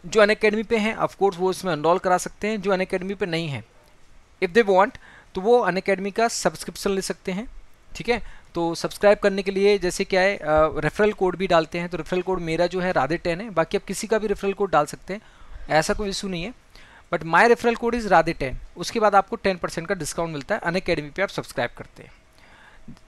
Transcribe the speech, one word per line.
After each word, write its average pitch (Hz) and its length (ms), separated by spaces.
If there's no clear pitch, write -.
जो 196 160
Unacademy 214 460
पे 233 100
हैं, 214 200
of 156 140
course, 190 260
वो 185 140
इसमें 180 220
एनरोल 160 240
करा 180 200
सकते - 300
हैं। 220 140
जो 190 140
Unacademy 190 400
पे 202 100
नहीं 165 220
है, 123 160
if 180 80
they 202 180
want, 196 280
तो 190 60
वो 240 180
Unacademy 190 400
का 226 160
सब्सक्रिप्शन - 640
ले 190 100
सकते 185 300
हैं, 208 160
ठीक 165 140
है। 233 120
तो 165 200
सब्सक्राइब 202 420
करने 196 260
के 196 80
लिए 202 260
जैसे 180 260
क्या 190 180
है, 196 160
अ, - 40
रेफरल 208 340
कोड 180 220
भी 180 120
डालते 170 320
हैं, 175 100
तो 175 80
रेफरल 180 240
कोड 185 180
मेरा 165 280
जो 180 120
है 180 120
राधे 160 260
टेन 170 240
है, 233 80
बाकी 165 280
आप - 60
किसी 208 240
का 220 100
भी 214 100
रेफरल 202 260
कोड 196 180
डाल 151 140
सकते - 280
हैं, 214 80
ऐसा 156 240
कोई 202 160
इशू 196 180
नहीं 170 160
है। 233 100
But 165 100
my 165 220
referral 233 300
code 233 260
is 208 100
radhe 165 260
ten, 131 180
उसके 175 220
बाद 208 160
आपको 196 200
टेन 190 220
परसेंट 165 300
का 202 80
डिस्काउंट 165 380
मिलता 143 220
है - 60
Unacademy 165 540
पे 185 60
आप 202 80
सब्सक्राइब - 480
करते - 260
हैं, - 80